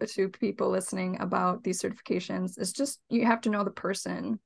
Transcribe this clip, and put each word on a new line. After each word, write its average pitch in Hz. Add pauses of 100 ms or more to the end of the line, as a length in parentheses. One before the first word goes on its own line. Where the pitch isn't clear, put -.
to 196
people 196
listening 185
about 180
these 185
certifications 185
is 185
just, -
you 233
have 233
to 226
know 208
the 196
person 185